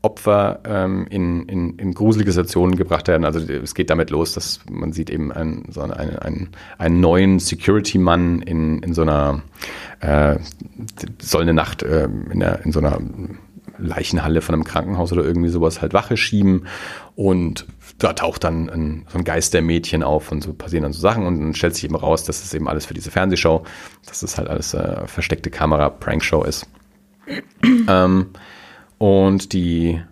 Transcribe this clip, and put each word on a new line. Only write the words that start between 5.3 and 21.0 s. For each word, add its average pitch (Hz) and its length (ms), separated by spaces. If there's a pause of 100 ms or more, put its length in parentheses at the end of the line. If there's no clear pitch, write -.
ein, 80 400
so 73 120
eine, - 400
einen, - 260 (280)
einen 85 240
neuen 92 380
Security-Mann 87 1040
in, 78 400
in 85 120
so 82 80
einer, 73 400 (580)
äh, 73 360 (840)
soll - 220
eine 85 120
Nacht, - 280
äh, 76 260 (240)
in 50 80
der, 50 240
in - 80
so 76 80
einer 73 180 (800)
Leichenhalle 82 600
von 82 140
einem 78 100
Krankenhaus 90 480
oder 87 120
irgendwie 85 240
sowas 82 320
halt 85 140
Wache 101 220
schieben 98 500 (500)
und 92 500 (320)
da - 140
taucht - 320
dann 82 260
ein, 80 380
so 87 100
ein 90 60
Geistermädchen 82 800
auf 73 280
und 73 120
so 78 100
passieren 85 300
dann 73 100
so 76 80